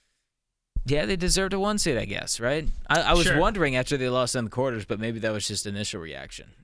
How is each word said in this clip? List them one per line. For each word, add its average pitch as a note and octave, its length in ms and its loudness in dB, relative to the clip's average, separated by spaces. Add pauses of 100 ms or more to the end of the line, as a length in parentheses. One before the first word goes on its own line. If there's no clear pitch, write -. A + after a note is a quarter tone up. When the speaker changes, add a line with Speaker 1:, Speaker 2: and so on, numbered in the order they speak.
(840)
Speaker 1:
yeah, D3 200 2
they G3 120 0
deserved F3+ 360 2
a G3 60 0
one G#3 180 0
seed, D#3 200 2
I G#2 80 -2
guess, - 340 -6
right? C#3+ 260 0 (240)
I, D#3+ 120 4
I C#3+ 120 4
was E3 120 6
Speaker 2:
Sure. F3 120 4
Speaker 1:
wondering E3+ 380 2
after B2+ 220 0
they B2+ 100 0
lost B2+ 300 2
in A#2+ 80 0
the G#2 40 -4
quarters, B2 360 -2
but G#2+ 160 -4
maybe A2+ 180 -4
that A2 140 0
was G#2 120 -4
just G2+ 200 -4
initial G2+ 340 -6
reaction. D2 500 -12 (140)